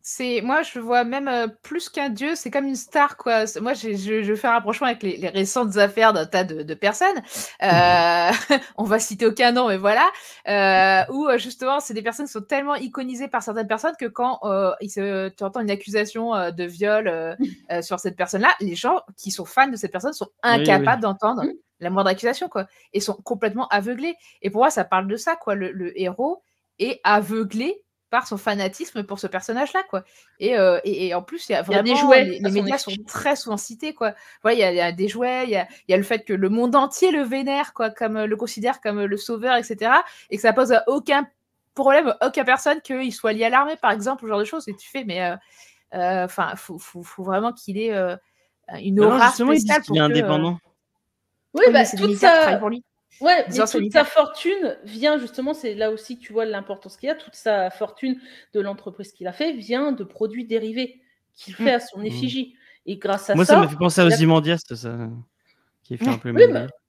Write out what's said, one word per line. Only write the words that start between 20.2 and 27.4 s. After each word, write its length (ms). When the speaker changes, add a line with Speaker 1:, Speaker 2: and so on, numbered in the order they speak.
Speaker 3:
Oui, 80
oui. 100
Speaker 1:
incapables 400
d'entendre 440
Speaker 2:
Mm. 80
Speaker 1:
la 80
moindre 220
accusation, 360
quoi, 200
et 80
sont 140
complètement 520
aveuglés. 480
Et 80
pour 100
moi, 80
ça 160
parle 220
de 100
ça, 180
quoi. 200
Le, 160
le 280
héros 420
est 240
aveuglé 760